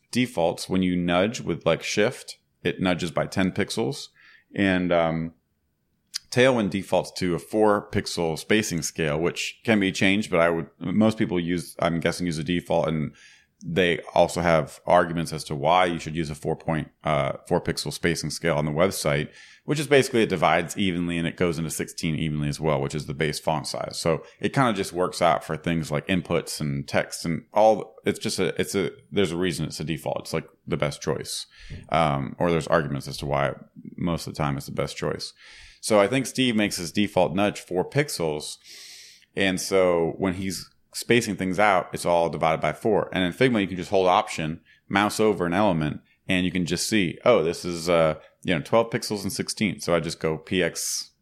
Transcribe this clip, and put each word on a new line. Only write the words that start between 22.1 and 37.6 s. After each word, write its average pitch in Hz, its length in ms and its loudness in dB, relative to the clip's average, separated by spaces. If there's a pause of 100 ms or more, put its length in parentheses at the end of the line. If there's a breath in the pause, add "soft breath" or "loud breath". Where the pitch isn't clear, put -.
evenly 76 340 -2
as 69 100 -6
well, 76 220 0
which 69 120 -4
is 73 120 -6
the 78 80 -8
base 76 260 -2
font 76 260 -2
size. - 320 -8
So 78 260 0 (180 loud breath)
it 101 100 -2
kinda 127 220 2
just 92 180 -4
works 87 300 -2
out 80 240 4
for 80 100 -4
things 80 360 -2
like 73 160 -2
inputs 90 520 -2
and 69 260 -4
text - 380 -4
and 82 300 -4
all. 110 500 4
It's - 160 -2
just - 180 -6
a, 90 220 0
it's 95 160 -2
a, 92 160 0 (220)
there's 92 180 2
a 85 60 -4
reason 82 280 -2
it's 76 140 -8
a 78 60 -8
default. 76 340 -4
It's, - 140 -12
like, 80 160 -4 (180)
the 82 80 -2
best 73 260 -2
choice, - 440 -6 (420 loud breath)
um, 71 520 0
or 87 120 2
there's 80 160 0
arguments 71 400 0
as 67 100 -10
to - 80 -8
why 69 280 0 (420)
most 85 320 -2
of 76 60 -10
the - 40 -16
time 71 200 -2
it's 69 80 -10
the 76 80 -12
best 71 240 -4
choice. - 340 -6 (480 loud breath)
So 107 220 4
I 101 60 6
think 127 180 0
Steve 123 320 0
makes 104 180 0
his 85 160 -6
default 95 420 2
nudge 98 280 0